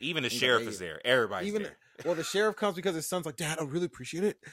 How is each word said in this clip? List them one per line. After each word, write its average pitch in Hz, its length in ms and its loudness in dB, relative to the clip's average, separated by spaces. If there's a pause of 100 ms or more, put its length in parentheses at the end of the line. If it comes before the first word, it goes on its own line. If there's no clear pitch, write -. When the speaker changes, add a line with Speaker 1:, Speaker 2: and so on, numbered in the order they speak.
Speaker 1:
Even 156 200 -2
the 123 60 0
Speaker 2:
He's 120 140 0
like, 127 80 4
Speaker 1:
sheriff 117 140 8
Speaker 2:
"Hey," 113 40 -4
Speaker 1:
is 104 120 -6
there. 80 280 -8
Everybody's 117 400 4
Speaker 2:
even 208 160 -2
Speaker 1:
there. - 140 -10 (220)
Speaker 2:
the, - 100 -12
well, 175 60 2
the 160 100 -4
sheriff 208 320 2
comes 202 180 0
because 180 180 0
his 160 140 -4
son's 180 180 -2
like, 156 120 -8
"Dad, 160 200 -2
I 160 60 -2
really 160 220 -2
appreciate 160 400 -4
it 208 100 2 (180)